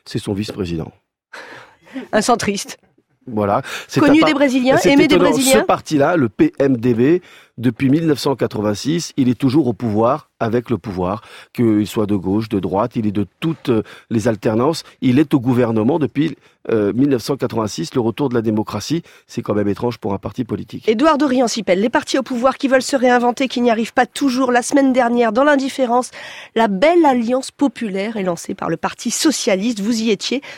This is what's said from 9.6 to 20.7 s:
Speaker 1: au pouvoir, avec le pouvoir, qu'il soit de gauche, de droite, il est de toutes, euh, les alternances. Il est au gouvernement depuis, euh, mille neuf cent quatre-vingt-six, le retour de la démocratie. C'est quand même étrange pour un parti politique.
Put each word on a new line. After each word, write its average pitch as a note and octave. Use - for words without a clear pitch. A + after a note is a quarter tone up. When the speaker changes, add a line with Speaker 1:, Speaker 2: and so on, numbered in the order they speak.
Speaker 1:
au A#2+
pouvoir, A#2
avec A#2
le A2+
pouvoir, F#2
qu'il G#2+
soit G#2+
de G2+
gauche, G2
de G#2+
droite, G2
il A2
est G#2
de G2
toutes, E3
euh, A2+
les A#2
alternances. A#2
Il B2+
est D#3
au C#3
gouvernement A#2
depuis, D#3+
euh, G#2
mille C#3
neuf B2
cent C#3
quatre-vingt-six, A2+
le C3
retour A#2
de A#2+
la A#2+
démocratie. A2
C'est -
quand -
même G#2
étrange A#2
pour G2+
un F#2+
parti -
politique. -